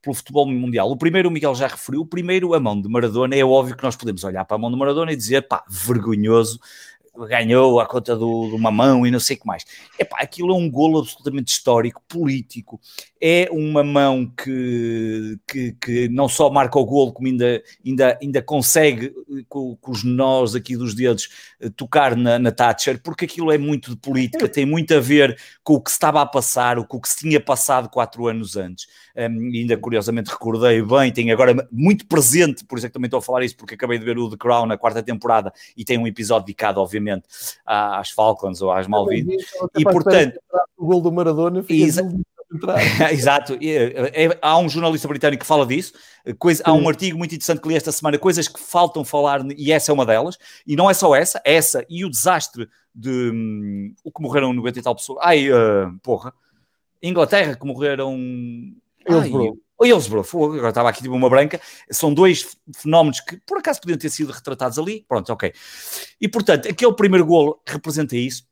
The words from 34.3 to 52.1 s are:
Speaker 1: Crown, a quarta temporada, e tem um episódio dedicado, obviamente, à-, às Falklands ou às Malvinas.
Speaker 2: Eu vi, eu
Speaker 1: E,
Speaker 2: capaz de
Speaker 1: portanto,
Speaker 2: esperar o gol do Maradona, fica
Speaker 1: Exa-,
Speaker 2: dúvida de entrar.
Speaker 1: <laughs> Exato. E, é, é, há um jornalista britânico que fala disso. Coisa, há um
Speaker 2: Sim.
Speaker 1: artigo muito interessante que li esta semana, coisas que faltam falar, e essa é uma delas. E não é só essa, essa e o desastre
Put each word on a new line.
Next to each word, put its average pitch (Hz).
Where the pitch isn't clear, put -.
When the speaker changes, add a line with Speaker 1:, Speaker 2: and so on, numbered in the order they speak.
Speaker 1:
Crown, 120
a 101
quarta 113
temporada, 107
e 117
tem 123
um 117
episódio 110
dedicado, 101
obviamente, 101
à-, 104
às 98
Falklands 98
ou 95
às 92
Malvinas. 101
Speaker 2:
Eu 381
vi, 370
eu -
Speaker 1:
E, -
Speaker 2:
capaz 180
de 160
Speaker 1:
portanto, 165
Speaker 2:
esperar -
o 175
gol 175
do 165
Maradona, 170
fica 160
Speaker 1:
Exa-, 165
Speaker 2:
dúvida 185
de 165
entrar. 180
Speaker 1:
<laughs> 151
Exato. 139
E, 156
é, 139
é, 170
há 156
um 170
jornalista 160
britânico 143
que -
fala 151
disso. 135
Coisa, 165
há 160
um 156
Speaker 2:
Sim. 160
Speaker 1:
artigo 160
muito 170
interessante 156
que 156
li 160
esta 151
semana, 143
coisas 170
que -
faltam 165
falar, 143
e 147
essa 156
é -
uma 135
delas. 117
E 147
não 180
é 190
só 175
essa, 165
essa 147
e 170
o 185
desastre 135